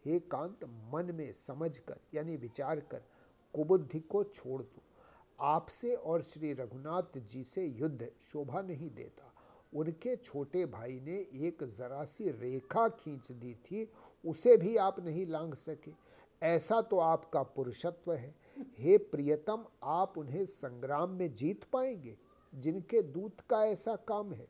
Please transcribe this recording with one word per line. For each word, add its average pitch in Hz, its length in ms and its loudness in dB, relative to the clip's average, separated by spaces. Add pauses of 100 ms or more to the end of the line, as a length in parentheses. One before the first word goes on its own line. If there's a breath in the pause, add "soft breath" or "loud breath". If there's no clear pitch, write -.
हे 165 160 0
कांत, 165 440 -8
मन 123 500 -6
में 147 180 -8
समझकर 139 640 -6 (180)
यानी 156 220 -4
विचार 135 440 -4
कर 127 220 -12 (520 soft breath)
कुबुद्धि 151 460 4
को 202 240 0
छोड़ 131 380 -8
दो। - 200 -18 (580 loud breath)
आपसे 165 540 0
और 160 280 0
श्री 151 300 -6
रघुनाथ 135 640 -6
जी 120 260 -10
से 185 200 -6
युद्ध 131 460 -4 (100)
शोभा 147 420 -6
नहीं 165 280 -8
देता। - 420 -18 (420 loud breath)
उनके 160 420 -2
छोटे 143 500 -4
भाई 123 340 -10
ने 147 120 -10
एक 165 520 -6
जरा 127 400 -8
सी 185 260 -4
रेखा 131 580 0
खींच 147 440 -8
दी 120 220 -12
थी, 214 380 -8 (340 loud breath)
उसे 220 300 10
भी 202 200 6
आप 190 240 4
नहीं 175 260 -4
लांघ 160 280 -4
सके। 151 380 -10 (500 loud breath)
ऐसा 170 380 4
तो 220 180 4
आपका 160 440 4
पुरुषत्व 139 680 -4
है। 139 220 -6 (440 loud breath)
हे 170 200 10
प्रियतम, 151 680 2 (180)
आप 170 360 0
उन्हें 151 260 -2
संग्राम 139 680 -4
में 180 240 -2
जीत 143 300 -2
पाएंगे, 220 540 -4 (360)
जिनके 165 480 2
दूत 170 380 -6
का 214 240 4
ऐसा 214 320 2
काम 208 360 -4
है? 107 180 -12